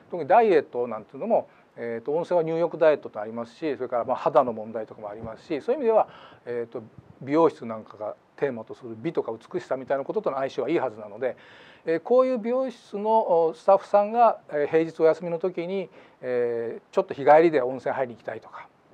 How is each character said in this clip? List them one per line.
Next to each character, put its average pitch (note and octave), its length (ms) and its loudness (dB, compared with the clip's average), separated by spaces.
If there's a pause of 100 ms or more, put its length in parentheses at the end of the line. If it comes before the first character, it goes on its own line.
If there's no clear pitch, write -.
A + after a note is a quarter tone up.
(100)
特 F3 120 -6
に C#3 40 -8
ダ F#3+ 140 6
イ A3+ 100 4
エ D#3 100 6
ッ - 20 -6
ト B2 260 -6
な G#2+ 80 -8
ん A2 80 -12
て - 80 -20
い C#3 40 -18
う - 20 -14
の D#3+ 80 -8
も、 G3+ 240 0 (260)
え A#2 260 -8
ー - 40 -10
と、 C#3+ 60 -4
温 E3 100 -2
泉 F3 160 0
は E3 60 2
入 D#3+ 120 -4
浴 E3 220 -2
ダ D#3+ 120 6
イ - 20 4
エ C#3 40 2
ッ C#3+ 40 -8
ト A2+ 100 -14
と G#2+ 100 -10
あ G#2 60 -8
り A2+ 60 -12
ま A#2 120 -8
す A#2 120 -18
し、 D3 200 -6
そ A#2 60 -8
れ B2 60 -8
か B2 100 -2
ら、 A2+ 60 -2
ま B2 100 -2
あ、 - 20 -4
肌 D3 280 4
の A#2+ 100 -4
問 A2 180 -12
題 A2 140 -8
と A#2 80 -20
か A2 80 -18
も G#2 80 -12
あ G#2 40 -12
り A2+ 60 -16
ま A2+ 160 -14
す - 80 -20
し、 D3 160 -6
そ A#3 120 -2
う - 20 4
い D#4 40 -4
う - 20 -6
意 - 20 -4
味 A#3 60 0
で A3 40 4
は、 G#3 160 4 (380)
え A#2+ 240 -6
ー - 20 -20
と、 B2 100 -10 (380)
美 C3+ 120 -6
容 D#3+ 160 6
室 - 160 -4
な A2+ 120 -8
ん G#2+ 80 -14
か - 120 -20
が G#2 180 -8 (220)
テ C#3+ 140 -2
ー - 20 -8
マ A2+ 120 -10
と A2 100 -16
す - 100 -20
る A#2 120 -12
美 C#3+ 160 -8
と D3 100 -2
か A#2 100 -6
美 C3 280 -10
し - 40 -18
さ C3 120 -4
み C3 100 -10
た C#3+ 80 -2
い C3+ 40 -2
な C#3 60 -6
こ E3 80 -8
と G#3 100 -4
と E3 80 -2
の C3+ 60 -6
相 C3+ 140 -4
性 C3+ 120 -6
は A#2+ 60 -4
い D#3+ 60 0
い E3+ 40 2
は B2+ 120 -2
ず G#2+ 80 -18
な G#2+ 100 -14
の G2+ 100 -16
で、 A#2+ 180 -2 (500)
え E3 100 0
ー、 D#3+ 40 -4
こ B3 200 2
う B3+ 60 4
い C4 80 -2
う A#3+ 40 -4
美 A3 120 -6
容 C4 200 -2
室 - 260 -16
の、 G3+ 520 2
お、 D#3+ 60 -4
ス - 100 -20
タ G3 100 8
ッ G3 40 4
フ - 80 -4
さ G3+ 160 4
ん G#3 100 -2
が、 A#3 260 4 (120)
え D3 140 0
ー、 - 40 -2
平 D#3+ 160 4
日 E3 160 -8
お D#3+ 60 4
休 D#3+ 180 4
み F3 60 -4
の E3+ 80 -4
時 F3+ 280 -4
に、 F#3 220 -6 (320)
え A#2+ 600 -2
ー、 - 140 -20
ち - 40 2
ょ F#3+ 40 2
っ - 40 0
と - 80 -10
日 C#3 100 -8
帰 D3 180 8
り E3+ 80 6
で D3+ 100 2
温 B2+ 180 -4
泉 B2+ 160 -4
入 C3 120 -2
り A#2+ 60 -12
に A2 40 -16
行 - 60 -20
き - 20 -20
た A2+ 100 -8
い A2+ 60 -12
と - 80 -20
か、 - 200 -18 (260)